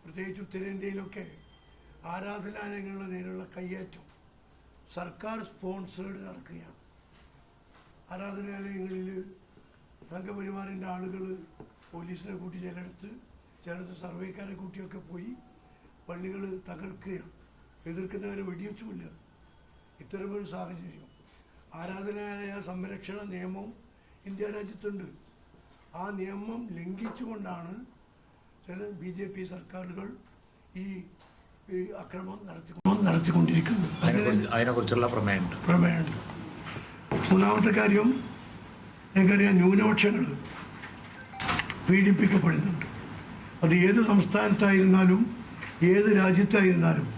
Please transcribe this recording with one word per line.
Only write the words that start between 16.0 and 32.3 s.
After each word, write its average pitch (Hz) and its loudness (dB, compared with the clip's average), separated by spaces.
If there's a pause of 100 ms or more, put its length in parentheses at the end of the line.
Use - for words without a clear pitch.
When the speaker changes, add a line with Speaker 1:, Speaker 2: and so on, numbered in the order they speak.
Speaker 1:
പള്ളികൾ 185 -10 (280)
തകർക്കുകയാണ്, 180 -12 (600)
എതിർക്കുന്നവരെ 196 -8
വെടിവെച്ചു 208 -12
കൊല്ലുക. 175 -14 (880)
ഇത്തരമൊരു 196 -10
സാഹചര്യം 170 -14 (760)
ആരാധനാലയ 202 -10 (160)
സംരക്ഷണ 190 -10 (180)
നിയമം 185 -10 (640)
ഇന്ത്യ 202 -6
രാജ്യത്തുണ്ട്. 202 -10 (960)
ആ - -8 (160)
നിയമം 202 -8 (180)
ലംഘിച്ചുകൊണ്ടാണ് 190 -10 (920)
ചില 180 -12 (200)
ബി 180 -10
ജെ 196 -6 (100)
പി 185 -10
സർക്കാരുകൾ 180 -12 (760)
ഈ, 196 -8 (880)
ഈ - -2 (240)
അക്രമം 185 -12 (120)